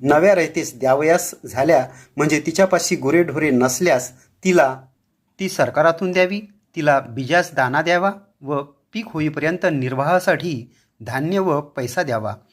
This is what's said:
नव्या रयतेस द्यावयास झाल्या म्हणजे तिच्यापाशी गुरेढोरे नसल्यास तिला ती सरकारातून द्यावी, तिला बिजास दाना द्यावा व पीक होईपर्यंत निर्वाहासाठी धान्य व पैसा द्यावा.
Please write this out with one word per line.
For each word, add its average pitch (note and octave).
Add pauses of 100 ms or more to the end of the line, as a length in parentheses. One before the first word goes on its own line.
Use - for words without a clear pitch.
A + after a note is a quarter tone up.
नव्या D#3
रयतेस D#3
द्यावयास D3+ (120)
झाल्या C3 (300)
म्हणजे D3
तिच्यापाशी F#3
गुरेढोरे D3+
नसल्यास B2+ (320)
तिला C#3+ (580)
ती F#3+
सरकारातून E3
द्यावी, F#3 (340)
तिला D3
बिजास C3
दाना C3+
द्यावा F3 (300)
व C#3+ (320)
पीक A3
होईपर्यंत D#3
निर्वाहासाठी C#3+ (300)
धान्य C#3
व D#3+
पैसा C#3+
द्यावा. G#2+ (180)